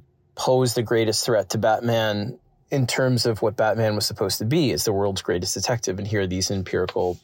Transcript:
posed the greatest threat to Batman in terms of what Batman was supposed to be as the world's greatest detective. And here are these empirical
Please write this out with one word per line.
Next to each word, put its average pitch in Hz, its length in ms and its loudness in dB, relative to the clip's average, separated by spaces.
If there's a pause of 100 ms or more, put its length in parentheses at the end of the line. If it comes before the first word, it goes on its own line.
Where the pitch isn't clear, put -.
(360)
posed 127 400 2
the 120 80 0
greatest 110 420 0
threat 107 260 0
to 113 60 -2
Batman 110 800 0 (320)
in 135 180 0
terms 127 380 2
of 113 160 0
what 107 140 0
Batman 107 400 2
was 101 100 -2
supposed 101 340 -2
to 107 60 -4
be 135 280 2
as - 100 -2
the 110 100 0
world's 98 280 0
greatest 90 320 -2
detective. 98 440 -2
And 101 100 -6
here 104 140 0
are 95 60 0
these 92 240 -2
empirical 92 720 -2